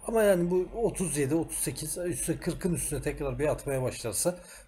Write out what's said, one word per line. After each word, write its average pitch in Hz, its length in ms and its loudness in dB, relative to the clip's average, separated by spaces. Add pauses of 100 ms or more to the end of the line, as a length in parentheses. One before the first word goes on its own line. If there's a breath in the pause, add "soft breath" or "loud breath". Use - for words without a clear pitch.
Ama 226 160 4
yani 175 280 6
bu 180 240 2
otuz 196 420 0
yedi, 143 180 2
otuz 165 240 0
sekiz, 151 400 -4
üstüne 165 420 -2
kırkın 170 340 -2
üstüne 131 280 -2
tekrar 143 360 -2
bir 147 80 2
atmaya 135 360 0
başlarsa 120 580 -2 (280 loud breath)